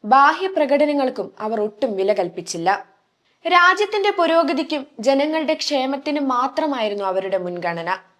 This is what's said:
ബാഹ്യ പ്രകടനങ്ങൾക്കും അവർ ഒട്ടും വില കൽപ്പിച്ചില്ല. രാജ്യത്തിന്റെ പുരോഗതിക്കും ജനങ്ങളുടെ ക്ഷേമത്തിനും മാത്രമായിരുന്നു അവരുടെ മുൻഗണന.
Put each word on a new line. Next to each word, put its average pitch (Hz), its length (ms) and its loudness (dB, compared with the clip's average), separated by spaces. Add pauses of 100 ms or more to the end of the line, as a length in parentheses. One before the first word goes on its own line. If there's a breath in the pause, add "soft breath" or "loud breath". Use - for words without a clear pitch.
ബാഹ്യ 285 420 4
പ്രകടനങ്ങൾക്കും 285 920 0
അവർ 214 200 -4
ഒട്ടും 214 360 -4
വില 190 160 0
കൽപ്പിച്ചില്ല. 175 720 -2 (600)
രാജ്യത്തിന്റെ 392 640 4
പുരോഗതിക്കും 320 760 0 (140)
ജനങ്ങളുടെ 294 540 0
ക്ഷേമത്തിനും 285 760 -4
മാത്രമായിരുന്നു 247 760 -2
അവരുടെ 190 340 0
മുൻഗണന. 175 600 -4 (220)